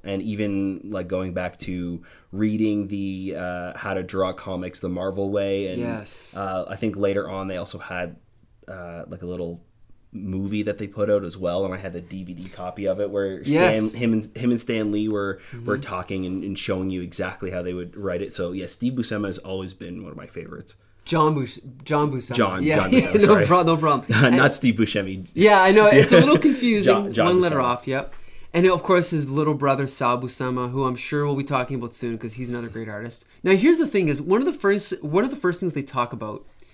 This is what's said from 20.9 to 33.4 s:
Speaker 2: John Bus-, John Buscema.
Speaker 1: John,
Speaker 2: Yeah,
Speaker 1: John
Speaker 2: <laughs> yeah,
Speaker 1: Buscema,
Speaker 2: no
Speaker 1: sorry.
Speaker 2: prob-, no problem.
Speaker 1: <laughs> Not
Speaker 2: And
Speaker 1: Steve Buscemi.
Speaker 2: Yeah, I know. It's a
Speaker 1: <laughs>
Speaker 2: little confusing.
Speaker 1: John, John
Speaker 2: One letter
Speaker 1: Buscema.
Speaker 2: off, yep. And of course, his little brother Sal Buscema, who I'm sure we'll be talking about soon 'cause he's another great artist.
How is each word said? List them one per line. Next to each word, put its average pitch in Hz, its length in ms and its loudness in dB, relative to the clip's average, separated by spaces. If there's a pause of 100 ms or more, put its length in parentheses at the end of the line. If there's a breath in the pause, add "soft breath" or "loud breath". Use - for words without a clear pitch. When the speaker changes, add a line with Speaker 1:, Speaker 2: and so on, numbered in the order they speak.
Speaker 2:
John 156 300 2
Bus-, 131 240 -6 (260)
John 147 280 0
Buscema. 127 240 -4
Speaker 1:
John, 92 260 2
Speaker 2:
Yeah, 98 140 2
Speaker 1:
John 92 160 2
Speaker 2:
<laughs> - 0 -
yeah, 262 80 8
Speaker 1:
Buscema, - 140 2
Speaker 2:
no 214 40 6
Speaker 1:
sorry. 208 280 8
Speaker 2:
prob-, 175 200 6
no 165 100 4
problem. 147 320 2
Speaker 1:
<laughs> 120 240 6
Not - 0 - (140)
Speaker 2:
And 135 80 4
Speaker 1:
Steve 117 220 2
Buscemi. 98 580 -2
Speaker 2:
Yeah, 202 260 8
I 190 120 8
know. 214 160 10
It's - 240 8
a 175 80 12
Speaker 1:
<laughs> - 0 -
Speaker 2:
little 294 180 8
confusing. 226 560 4
Speaker 1:
John, 143 180 -2
John - 140 4
Speaker 2:
One 180 140 4
letter 165 160 4
Speaker 1:
Buscema. 131 80 2
Speaker 2:
off, 123 240 -2
yep. 135 260 -4 (380 soft breath)
And 175 140 4
of 185 180 4
course, 180 260 4
his 147 180 0
little 151 260 0
brother 135 340 0
Sal 123 340 -2
Buscema, 127 480 -4
who 135 140 -2
I'm 127 100 0
sure 147 320 -4
we'll 143 80 0
be 139 80 -4
talking 135 340 -4
about 117 160 -8
soon 117 260 -6
'cause 110 160 -10
he's 123 140 -8
another 120 200 -6
great 110 200 -10
artist. 107 360 -12 (180 soft breath)